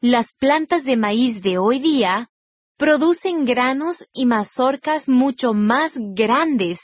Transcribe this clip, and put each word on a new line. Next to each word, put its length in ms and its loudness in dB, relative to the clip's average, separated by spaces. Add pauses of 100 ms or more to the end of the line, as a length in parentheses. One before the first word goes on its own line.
Las 320 0
plantas 500 0
de 140 0
maíz 440 0
de 160 0
hoy 220 2
día 520 0 (460)
producen 680 0
granos 680 -2
y 120 -2
mazorcas 800 -2
mucho 460 2
más 420 0
grandes 880 0